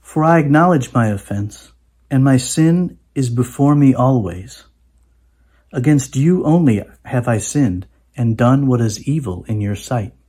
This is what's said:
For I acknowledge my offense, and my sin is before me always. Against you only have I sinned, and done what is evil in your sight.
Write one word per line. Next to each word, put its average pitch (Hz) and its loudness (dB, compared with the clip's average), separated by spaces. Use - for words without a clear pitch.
For - -4
I 165 4
acknowledge 151 2
my 117 0
offense, 101 -8
and 131 2
my 135 4
sin 165 0
is 131 -4
before 139 0
me 139 4
always. 110 -2
Against 139 0
you 170 0
only 151 2
have 123 -4
I 113 0
sinned, 101 -2
and 117 -2
done 131 2
what 123 0
is 110 -4
evil 131 -6
in 107 -6
your 101 -4
sight. 113 -8